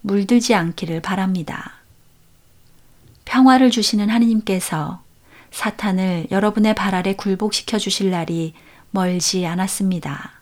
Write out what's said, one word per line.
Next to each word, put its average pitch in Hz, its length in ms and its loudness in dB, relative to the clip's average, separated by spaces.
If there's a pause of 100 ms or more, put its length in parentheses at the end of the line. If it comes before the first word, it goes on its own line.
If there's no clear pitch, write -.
물들지 208 520 2
않기를 170 460 -2
바랍니다. 190 720 -4 (1500)
평화를 262 460 6
주시는 208 380 0
하느님께서 196 960 0 (480)
사탄을 185 800 -2
여러분의 208 440 2
발 196 200 0
아래 190 200 -2
굴복시켜 202 640 -2
주실 196 320 -2
날이 165 440 -4 (360)
멀지 180 560 -2
않았습니다. 180 960 -4